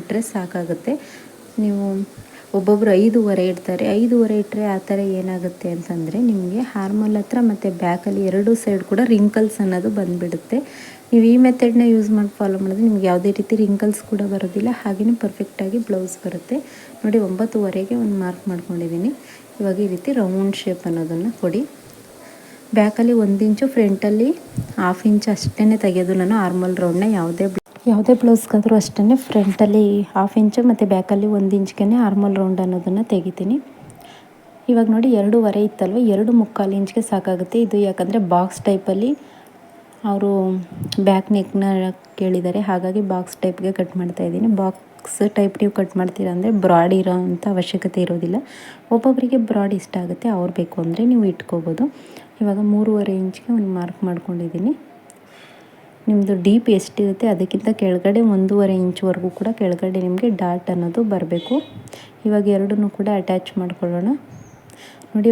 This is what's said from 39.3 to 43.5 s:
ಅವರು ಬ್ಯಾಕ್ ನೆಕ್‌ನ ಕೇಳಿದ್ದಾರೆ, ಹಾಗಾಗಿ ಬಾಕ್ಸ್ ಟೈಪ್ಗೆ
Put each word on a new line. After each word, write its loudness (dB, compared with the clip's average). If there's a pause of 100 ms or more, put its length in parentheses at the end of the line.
ಅವರು 0 (760)
ಬ್ಯಾಕ್ 2
ನೆಕ್‌ನ -2 (560)
ಕೇಳಿದ್ದಾರೆ, 0
ಹಾಗಾಗಿ -2 (100)
ಬಾಕ್ಸ್ -6
ಟೈಪ್ಗೆ -2